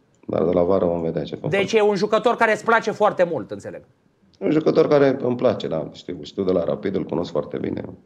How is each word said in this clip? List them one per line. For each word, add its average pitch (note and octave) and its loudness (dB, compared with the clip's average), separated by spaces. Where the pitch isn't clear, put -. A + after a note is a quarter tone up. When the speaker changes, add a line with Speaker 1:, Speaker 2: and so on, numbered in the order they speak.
Speaker 1:
dar E2 2
de E2+ 4
la F2+ 6
vară F#2 4
vom E2+ 0
vedea E2 -2
ce - -10
vom - -4
Speaker 2:
Deci G3 0
Speaker 1:
face. G3 0
Speaker 2:
e G#3+ 6
un G#3 4
jucător G#3+ 2
care A3 2
îți G#3 -4
place A3 2
foarte F#3+ 2
mult, B2+ -6
înțeleg. G2+ -12
Speaker 1:
Un F#3+ -4
jucător D#3 2
care C#3 4
îmi B2 -2
place, B2 -2
da, D#2 -6
știu, - -12
știu - -8
de F#2 0
la F2 2
Rapid, D2+ -4
îl E2+ -2
cunosc D#2+ -4
foarte C#2+ -6
bine. - -6
Un - -14